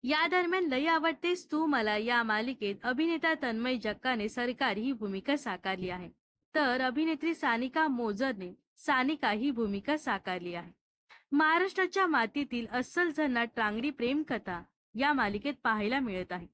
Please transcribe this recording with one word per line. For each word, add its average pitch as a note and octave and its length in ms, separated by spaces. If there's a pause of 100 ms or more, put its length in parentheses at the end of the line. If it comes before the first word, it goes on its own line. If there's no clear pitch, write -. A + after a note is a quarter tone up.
या D4+ 240
दरम्यान F4+ 380
लय C4+ 200
आवडतेस E4 640
तू D#4 140
मला A3 320
या A#3 260
मालिकेत G#3+ 600
अभिनेता D#4+ 580
तन्मय B3 360
जक्काने G#3+ 520
सरकार A#3+ 480
ही B3 140
भूमिका G#3 460
साकारली F#3 520
आहे, F3+ 200 (460)
तर C4 260
अभिनेत्री D#4 520
सानिका C4 540
मोजरने A3 680 (240)
सानिका C4+ 540
ही A#3 200
भूमिका A3 460
साकारली F3+ 560
आहे. F3 180 (600)
महाराष्ट्राच्या F4+ 760
मातीतील A#3+ 640
अस्सल C#4+ 380
झनाट B3+ 480
रांगडी A3+ 320
प्रेमकथा A#3+ 720 (340)
या C#4 180
मालिकेत A3 400 (100)
पाहायला A3+ 360
मिळत F#3 320
आहे. F3+ 220